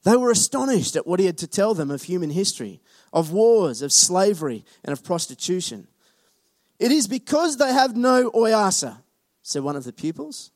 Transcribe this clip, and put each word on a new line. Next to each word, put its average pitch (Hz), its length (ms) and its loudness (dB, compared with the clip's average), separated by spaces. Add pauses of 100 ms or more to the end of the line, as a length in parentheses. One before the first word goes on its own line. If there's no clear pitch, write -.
They 208 120 4
were 247 160 4
astonished 254 640 0
at 160 120 -4
what 180 140 0
he 196 40 4
had 175 140 -2
to 170 80 -10
tell 208 260 0
them 156 180 -2
of 143 120 -6
human 175 260 -4
history, 147 540 -6 (320)
of 165 180 -2
wars, 196 480 2
of 143 140 -2
slavery, 170 680 2 (220)
and 143 80 -6
of 139 100 -8
prostitution. 170 840 -6 (920)
"It 240 140 2
is 277 160 2
because 294 480 0
they 262 160 2
have 262 240 4
no 247 360 4
Oyasa," 208 680 2 (440)
said 143 200 -6
one 143 120 -4
of 135 100 -10
the 120 100 -12
pupils. 240 600 -10